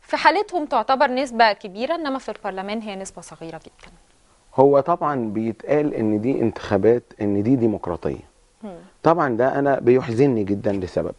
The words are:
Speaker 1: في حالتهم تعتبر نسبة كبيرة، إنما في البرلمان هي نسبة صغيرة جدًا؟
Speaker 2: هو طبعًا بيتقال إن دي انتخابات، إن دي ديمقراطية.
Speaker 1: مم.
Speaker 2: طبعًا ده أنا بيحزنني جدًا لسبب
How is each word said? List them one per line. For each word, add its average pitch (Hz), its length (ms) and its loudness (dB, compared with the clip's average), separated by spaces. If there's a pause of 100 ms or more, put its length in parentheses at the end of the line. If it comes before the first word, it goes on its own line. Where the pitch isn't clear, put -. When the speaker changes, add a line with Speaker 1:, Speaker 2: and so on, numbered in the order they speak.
Speaker 1:
في - 160 -6
حالتهم 349 500 0
تعتبر 269 440 0
نسبة 240 420 2
كبيرة، 220 420 -6
إنما 285 240 -4
في 233 100 -12
البرلمان 202 520 -8
هي 214 160 -12
نسبة 190 260 -14
صغيرة 160 440 -16
جدًا؟ - 260 -20 (600)
Speaker 2:
هو 139 260 6
طبعًا 143 500 -2
بيتقال 113 640 -2
إن 107 260 0
دي 127 200 -2
انتخابات، 110 640 2 (180)
إن 104 220 0
دي 127 140 2
ديمقراطية. 90 720 -4 (340)
Speaker 1:
مم. 214 80 -14 (320)
Speaker 2:
طبعًا 156 340 2
ده 131 220 2
أنا 139 220 2
بيحزنني 120 640 2
جدًا 101 280 -2
لسبب 90 460 -4